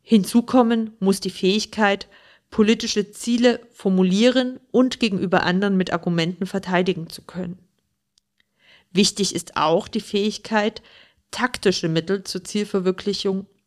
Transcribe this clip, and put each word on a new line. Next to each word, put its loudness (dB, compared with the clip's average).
Hinzu 4
kommen 2
muss 2
die -6
Fähigkeit, 0
politische 0
Ziele 0
formulieren 2
und 2
gegenüber 0
anderen 2
mit 0
Argumenten -2
verteidigen -2
zu -16
können. -12
Wichtig 0
ist -6
auch 2
die -6
Fähigkeit, -4
taktische -2
Mittel -2
zur -10
Zielverwirklichung -4